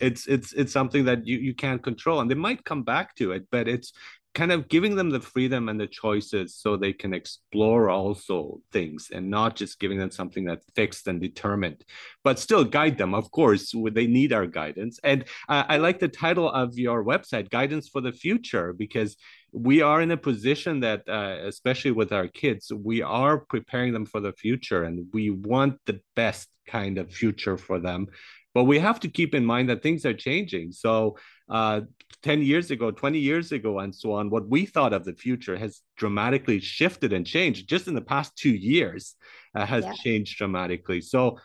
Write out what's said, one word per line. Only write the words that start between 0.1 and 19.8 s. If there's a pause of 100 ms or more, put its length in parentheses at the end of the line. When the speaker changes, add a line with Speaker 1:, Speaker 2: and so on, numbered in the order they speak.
Speaker 1:
it's,
it's
something
that
you,
you
can't
control,
and
they
might
come
back
to
it,
but
it's (420)
kind
of
giving
them
the
freedom
and
the
choices
so
they
can
explore
also (100)
things
and
not
just
giving
them
something
that's
fixed
and
determined, (400)
but
still
guide
them.
Of
course,
w-,
they
need
our
guidance.
And, (240)
uh,
I
like
the
title
of
your
website,
Guidance
for
the
Future,
because (360)
we